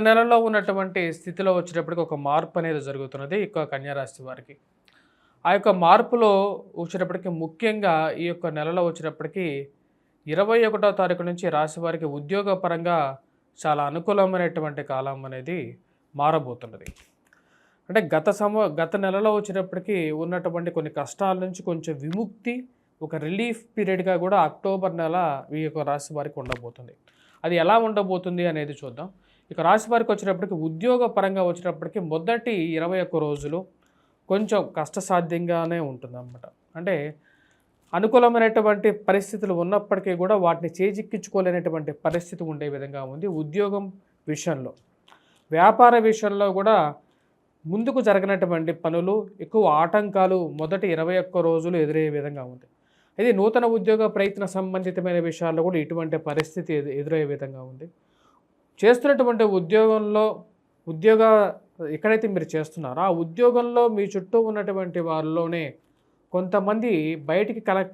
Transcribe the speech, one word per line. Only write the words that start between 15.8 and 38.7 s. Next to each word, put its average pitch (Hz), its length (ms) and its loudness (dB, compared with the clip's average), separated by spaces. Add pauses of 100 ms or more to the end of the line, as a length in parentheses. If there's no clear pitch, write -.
మారబోతున్నది. 123 680 -2 (1000)
అంటే 208 140 2 (100)
గత 156 160 2 (120)
సమ-, 208 280 2 (140)
గత 165 100 -6 (140)
నెలలో 202 320 2
వచ్చేటప్పటికి 185 600 -4 (280)
ఉన్నటువంటి 175 500 -4
కొన్ని 151 240 -6
కష్టాల 190 360 -2 (100)
నుంచి 185 240 -12
కొంచెం 160 240 -6 (100)
విముక్తి, 220 500 -6 (500)
ఒక 160 180 -10
రిలీఫ్ 220 380 -4 (140)
పీరియడ్‌గా 185 380 0 (100)
కూడా 190 140 2 (100)
అక్టోబర్ 185 520 -4
నెల 165 180 -2 (420)
ఈ - 40 -4
యొక్క 151 240 -6
రాశి 143 300 -4
వారికి 147 240 -8
ఉండబోతుంది. 120 520 -10 (500)
అది 170 200 0
ఎలా 202 120 6 (100)
ఉండబోతుంది 185 680 -2
అనేది 147 300 -6
చూద్దాం. 139 260 -14 (440)
ఇక 165 160 -6
రాశి 220 240 6
వారికి 226 220 2
వచ్చేటప్పటికి 190 420 -2 (120)
ఉద్యోగ 240 380 0 (100)
పరంగా 190 340 0
వచ్చేటప్పటికి 170 500 -6 (120)
మొదటి 220 420 -2 (240)
ఇరవై 175 280 -2
ఒక్క 170 100 -6 (100)
రోజులు 147 340 -4 (720)
కొంచెం 208 280 0 (180)
కష్టసాధ్యంగానే 170 1040 -2 (100)
ఉంటుందన్నమాట. 123 560 -16 (320)
అంటే 180 180 -2 (1040)
అనుకూలమైనటువంటి 220 920 4 (160)